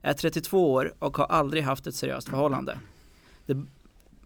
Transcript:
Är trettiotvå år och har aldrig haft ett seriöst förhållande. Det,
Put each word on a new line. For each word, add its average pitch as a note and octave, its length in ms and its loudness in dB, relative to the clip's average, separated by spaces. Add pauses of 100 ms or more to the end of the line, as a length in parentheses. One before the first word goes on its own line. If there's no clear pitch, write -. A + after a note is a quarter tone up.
Är C#3+ 100 2
trettiotvå E3 600 2
år C3 260 0
och C#3+ 180 -4
har D3 100 2
aldrig D#3 360 2
haft C#3 240 -4
ett - 80 -8
seriöst C3 340 -6
förhållande. C3+ 500 0 (680)
Det, C#3 180 -2 (600)